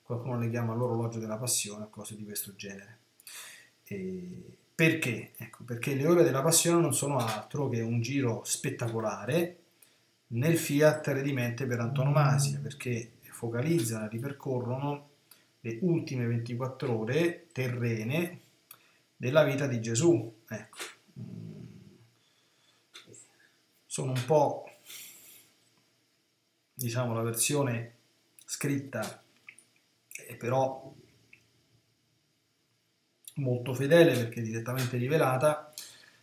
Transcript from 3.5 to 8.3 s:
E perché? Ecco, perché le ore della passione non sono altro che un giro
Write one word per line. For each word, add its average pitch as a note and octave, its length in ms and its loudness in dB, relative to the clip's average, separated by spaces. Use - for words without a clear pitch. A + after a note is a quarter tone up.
E - 720 -10
perché? C#3+ 640 2
Ecco, - 280 -16
perché A#2+ 300 -4
le C3+ 120 0
ore F3 160 8
della C3+ 200 2
passione E3 380 4
non D3 140 2
sono C#3 240 0
altro A#2+ 500 -4
che A2+ 120 -2
un A#2 200 0
giro A#2+ 440 0